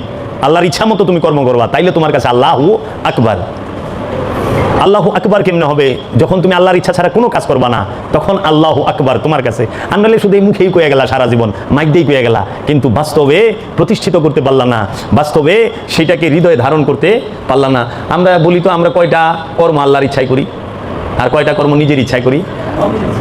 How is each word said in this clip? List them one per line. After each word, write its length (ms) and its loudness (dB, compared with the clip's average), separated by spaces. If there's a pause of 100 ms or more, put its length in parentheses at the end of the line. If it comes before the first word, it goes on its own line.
(420)
আল্লাহর 240 2
ইচ্ছা 200 -2
মতো 180 0
তুমি 160 0
কর্ম 240 0
করবা, 220 2
তাইলে 240 0
তোমার 220 0
কাছে 160 0
আল্লাহু 500 2 (260)
আকবার। 320 0 (1400)
আল্লাহু 300 2
আকবার 320 0
কেমনে 220 0
হবে? 320 0 (200)
যখন 260 2
তুমি 120 2
আল্লাহর 220 2
ইচ্ছা 160 0
ছাড়া 160 0
কোনো 200 2
কাজ 180 -4
করবা 220 0
না, 180 -2 (260)
তখন 320 0
আল্লাহু 380 2
আকবার 360 0
তোমার 240 0
কাছে। 240 -2 (240)
আর 80 0
নাহলে 200 4
শুধু 160 2
এই 60 4
মুখেই 280 2
কয়ে 200 2
গেলা 180 2
সারা 200 0
জীবন, 260 0 (180)
মাইক 220 0
দিয়েই 140 2
কয়ে 160 2
গেলা, 240 0 (200)
কিন্তু 220 2
বাস্তবে 680 2 (220)
প্রতিষ্ঠিত 400 0
করতে 240 2
পারলা 240 2
না, 220 0 (260)
বাস্তবে 580 2 (180)
সেটাকে 400 0
হৃদয়ে 280 4
ধারণ 280 2
করতে 360 0 (280)
পারলা 200 2
না। 180 0 (240)
আমরা 280 2
বলি 220 2
তো, 100 2
আমরা 200 0
কয়টা 460 2 (200)
কর্ম 220 2
আল্লাহর 260 2
ইচ্ছায় 220 -2
করি 200 0 (720)
আর 100 0
কয়টা 240 2
কর্ম 220 0
নিজের 240 2
ইচ্ছায় 240 0
করি? 200 0 (800)